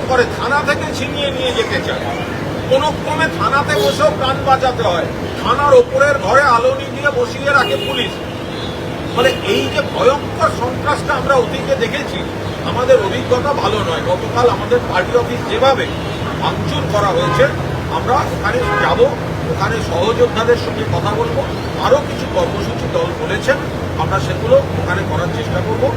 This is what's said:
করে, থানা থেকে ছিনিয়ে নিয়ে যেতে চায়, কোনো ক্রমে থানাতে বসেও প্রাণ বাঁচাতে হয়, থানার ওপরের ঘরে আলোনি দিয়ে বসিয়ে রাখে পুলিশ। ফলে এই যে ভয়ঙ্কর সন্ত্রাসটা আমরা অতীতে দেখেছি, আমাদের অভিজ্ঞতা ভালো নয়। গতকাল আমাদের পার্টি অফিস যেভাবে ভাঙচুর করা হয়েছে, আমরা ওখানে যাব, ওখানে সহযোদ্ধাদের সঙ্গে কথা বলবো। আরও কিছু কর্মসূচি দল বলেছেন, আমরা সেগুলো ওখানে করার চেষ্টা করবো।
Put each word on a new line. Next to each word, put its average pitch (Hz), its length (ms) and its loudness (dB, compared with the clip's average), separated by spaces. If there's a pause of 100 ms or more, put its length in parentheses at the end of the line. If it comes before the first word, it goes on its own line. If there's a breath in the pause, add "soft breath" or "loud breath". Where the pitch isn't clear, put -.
করে, 247 160 4 (160)
থানা 254 260 0
থেকে 294 320 -2
ছিনিয়ে 277 320 -4
নিয়ে 254 220 -2
যেতে - 340 -2
চায়, - 140 -4 (680)
কোনো 285 200 2
ক্রমে - 360 -2 (120)
থানাতে 240 360 0
বসেও 277 420 4
প্রাণ 269 200 -2 (100)
বাঁচাতে 254 360 2
হয়, 202 220 0 (400)
থানার 269 300 4
ওপরের 262 440 4
ঘরে 240 240 4
আলোনি 262 420 2
দিয়ে 285 320 -2
বসিয়ে 254 340 -2
রাখে 262 260 2
পুলিশ। 208 340 -4 (1040)
ফলে 247 160 4 (140)
এই 262 280 0
যে 302 60 0
ভয়ঙ্কর - 680 0 (120)
সন্ত্রাসটা 262 540 -2
আমরা 262 200 0
অতীতে 262 420 0
দেখেছি, 233 420 -4 (460)
আমাদের 240 320 4
অভিজ্ঞতা 247 560 0
ভালো 214 260 0
নয়। 170 280 -2
গতকাল 233 440 2
আমাদের 240 280 0 (140)
পার্টি 185 260 0
অফিস 240 320 -2
যেভাবে 254 360 4 (540)
ভাঙচুর 180 420 -2 (100)
করা 202 160 2
হয়েছে, 233 360 4 (500)
আমরা 247 200 0
ওখানে 254 440 0
যাব, 254 420 2 (500)
ওখানে - 260 0 (140)
সহযোদ্ধাদের 226 680 2
সঙ্গে - 360 -2
কথা - 240 0
বলবো। 277 260 0 (420)
আরও 403 120 6
কিছু - 380 -2
কর্মসূচি - 580 -2
দল - 320 -2
বলেছেন, 202 320 0 (420)
আমরা - 220 0
সেগুলো 247 360 2
ওখানে - 540 0
করার 170 160 -2 (100)
চেষ্টা - 240 -2
করবো। - 260 0 (100)